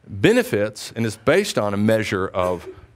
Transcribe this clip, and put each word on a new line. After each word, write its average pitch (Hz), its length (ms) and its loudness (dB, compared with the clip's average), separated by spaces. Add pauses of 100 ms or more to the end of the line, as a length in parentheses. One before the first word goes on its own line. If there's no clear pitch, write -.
benefits 107 880 0
and 113 100 -4
is 107 120 -4
based 190 420 0
on 104 160 0
a - 20 -2
measure 104 520 0
of 90 400 -2 (280)